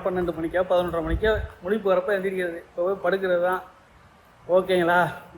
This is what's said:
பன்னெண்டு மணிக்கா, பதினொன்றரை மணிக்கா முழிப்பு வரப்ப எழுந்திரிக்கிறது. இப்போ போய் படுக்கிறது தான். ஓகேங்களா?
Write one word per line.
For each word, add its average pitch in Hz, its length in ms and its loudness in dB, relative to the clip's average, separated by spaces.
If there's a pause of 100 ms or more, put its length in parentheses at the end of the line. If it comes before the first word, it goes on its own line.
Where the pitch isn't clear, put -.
பன்னெண்டு 180 280 -2
மணிக்கா, 165 360 -2
பதினொன்றரை 175 340 0
மணிக்கா 165 360 0 (240)
முழிப்பு 196 280 0
வரப்ப 180 160 2
எழுந்திரிக்கிறது. 185 480 -2
இப்போ 175 380 -4
போய் 185 180 -2
படுக்கிறது 190 300 0
தான். 180 220 0 (840)
ஓகேங்களா? 180 640 4 (260)